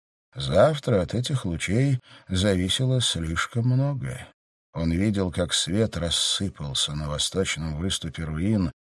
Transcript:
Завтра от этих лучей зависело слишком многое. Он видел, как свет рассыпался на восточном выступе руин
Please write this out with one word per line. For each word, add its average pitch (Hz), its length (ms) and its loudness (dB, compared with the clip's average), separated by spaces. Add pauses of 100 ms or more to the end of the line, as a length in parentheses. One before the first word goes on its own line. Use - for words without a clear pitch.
(340)
Завтра 131 680 4
от - 120 -4
этих 127 300 -2
лучей 117 560 0 (280)
зависело 98 760 2
слишком 82 640 -2
многое. 127 600 -2 (460)
Он 82 160 0
видел, 98 400 2
как - 240 -2
свет 104 420 0
рассыпался 78 1000 -2
на 76 140 -4
восточном 78 680 -2
выступе 82 480 -4
руин 87 480 0 (120)